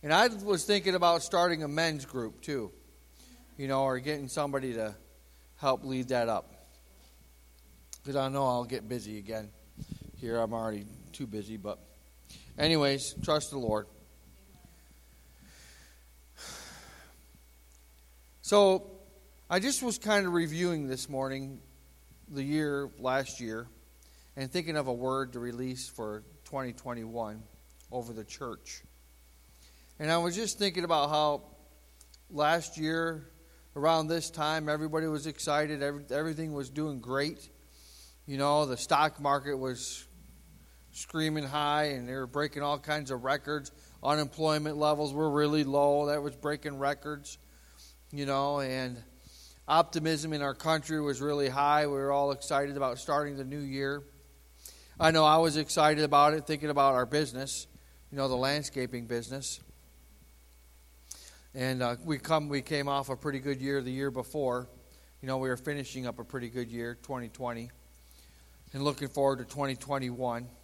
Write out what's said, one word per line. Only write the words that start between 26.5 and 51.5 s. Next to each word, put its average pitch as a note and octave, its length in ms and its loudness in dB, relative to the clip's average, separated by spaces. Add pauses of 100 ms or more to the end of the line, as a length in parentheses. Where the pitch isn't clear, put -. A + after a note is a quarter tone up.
twenty-one A2+ 680 -8 (480)
over A#2+ 200 -6
the A2 120 -10
church. - 580 -12 (1160)
And D3+ 100 -2
I E3 80 4
was E3+ 160 0
just G#3 240 -4
thinking F3+ 260 0
about D#3 280 2
how D3+ 320 2 (880)
last D#3 440 0
year, D#3+ 540 -2 (460)
around D#3 320 4
this D#3+ 240 -2
time, D#3 360 -2
everybody D#3 380 0
was D3+ 220 -2
excited, D3 560 0
every-, C#3+ 260 -4
everything D#3 440 -2
was C3+ 180 -6
doing C#3+ 300 -4
great. C3+ 480 -2 (760)
You C#3 140 -6
know, D3 260 4
the B2+ 120 -4
stock D3+ 420 2
market C#3+ 360 2
was C3 500 -6 (840)
screaming D#3 520 -2
high, D3 420 2
and B2+ 240 -4
they C3 60 -6
were C3 100 -4
breaking C#3+ 380 -4
all D3 160 0
kinds D3 320 -4
of B2 120 -4
records. C#3+ 480 -2 (300)
Unemployment D3+ 760 0
levels D3+ 360 2
were D3+ 160 2
really D3 340 4
low. C#3+ 440 4
That D3 160 0
was C#3+ 120 -6
breaking D3 440 -6
records, C#3+ 580 -4 (760)
you C#3+ 140 -6
know, C#3 340 0
and C3 380 -4 (720)
optimism D#3 640 4
in D3 80 -2
our C#3 140 -2
country D#3 440 0
was C#3+ 220 0
really C#3+ 280 2
high. D3 360 4